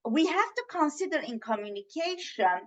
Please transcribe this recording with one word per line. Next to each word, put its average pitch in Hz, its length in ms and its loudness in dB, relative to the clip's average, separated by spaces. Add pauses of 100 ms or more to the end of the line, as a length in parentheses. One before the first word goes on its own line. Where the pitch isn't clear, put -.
we 294 200 4
have 392 280 2
to 480 140 -4
consider 330 500 0
in 240 200 -6
communication, 214 1080 -2 (200)